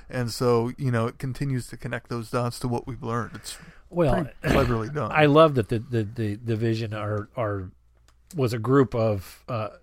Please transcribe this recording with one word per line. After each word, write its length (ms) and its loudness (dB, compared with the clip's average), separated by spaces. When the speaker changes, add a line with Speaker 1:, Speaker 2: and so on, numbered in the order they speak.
Speaker 1:
and 220 -4
so, 480 2
you 120 -2
know, 160 0
it 120 -8
continues 480 -6
to 100 -16
connect 320 -10
those 220 -8
dots 280 -2
to 80 -6
what 200 -2
we've 160 -10
learned. 340 -4
It's 200 -14
Speaker 2:
Well, 240 4
Speaker 1:
pretty 120 2
cleverly 340 2
done. 240 -4
Speaker 2:
I 140 6
love 280 8
that 140 0
the, 100 -2
the, 240 -2
the 360 -4
division 560 -2
are, 420 -4
are, 340 -4
was 200 0
a 40 -4
group 360 4
of, 520 -2
uh, 220 -6